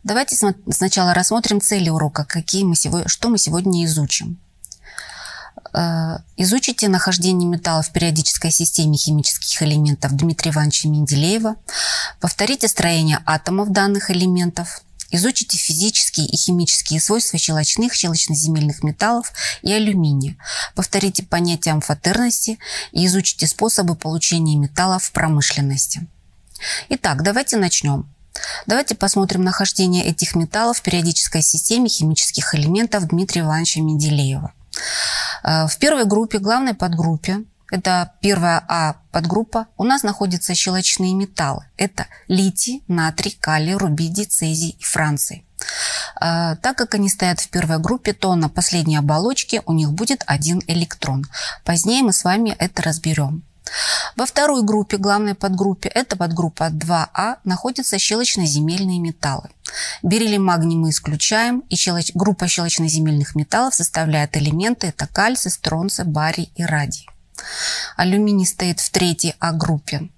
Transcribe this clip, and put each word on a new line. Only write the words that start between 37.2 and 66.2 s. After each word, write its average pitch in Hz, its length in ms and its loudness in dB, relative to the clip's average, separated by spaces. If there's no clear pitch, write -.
это 180 460 0
первая 175 480 2
А 160 300 0
подгруппа, 220 540 -2
у 220 80 0
нас 269 180 2
находятся 185 500 -2
щелочные 185 600 0
металлы. 185 500 -2
Это - 300 -4
литий, 190 600 0
натрий, 165 420 0
калий, 156 440 0
рубидий, 170 500 0
цезий 160 520 -2
и - 60 -16
франций. - 600 -2
Э, 165 420 0
так 262 160 0
как 226 180 -2
они 202 120 2
стоят 180 320 0
в - 80 -4
первой 160 320 0
группе, 208 320 0
то 190 240 2
на 156 140 2
последней 165 480 0
оболочке 165 680 0
у 170 60 -2
них 156 220 2
будет 226 340 -2
один 151 400 0
электрон. 151 580 -2
Позднее 214 400 2
мы 208 80 4
с - 140 0
вами 214 240 2
это 170 320 -2
разберём. 156 600 -2
Во 254 80 0
второй 277 380 2
группе, 208 340 0
главной 202 360 2
подгруппе, 196 540 -2
это 226 300 -2
подгруппа 165 540 -2
два 160 420 -2
А, 220 320 -2
находятся 214 520 -2
щелочноземельные 180 1040 0
металлы. 165 500 -4
Бериллий, 208 360 2
магний 170 360 2
мы 165 140 2
исключаем, 220 800 0
и 185 80 -2
щелоч-, 170 380 0
группа 180 340 2
щелочноземельных 156 840 0
металлов 214 420 0
составляет 156 600 0
элементы, 165 520 0
это 139 200 -6
кальций, 233 440 0
стронций, 170 520 -4
барий 160 520 -2